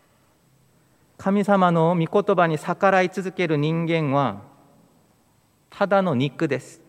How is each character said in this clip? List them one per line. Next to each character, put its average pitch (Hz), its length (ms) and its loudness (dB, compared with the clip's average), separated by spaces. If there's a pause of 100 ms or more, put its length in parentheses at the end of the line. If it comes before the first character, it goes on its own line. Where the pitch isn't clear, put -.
(1160)
神 196 260 -2
様 185 280 2
の 165 240 2
御 170 260 0
言 202 140 0
葉 170 120 2
に 156 100 -2
逆 185 320 0
ら 190 120 4
い 180 80 0
続 185 240 -10
け 180 160 -4
る 151 80 0
人 160 280 -2
間 160 280 -2
は、 117 280 -2 (1300)
た - 180 -2
だ 196 140 2
の 175 140 0
肉 143 320 -2
で 131 140 -4
す。 - 280 -20